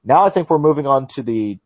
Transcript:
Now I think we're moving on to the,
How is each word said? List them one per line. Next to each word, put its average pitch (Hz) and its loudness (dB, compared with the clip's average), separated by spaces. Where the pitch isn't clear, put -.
Now 151 4
I 196 4
think 185 -4
we're 160 2
moving 147 0
on 135 0
to - -12
the, 110 -4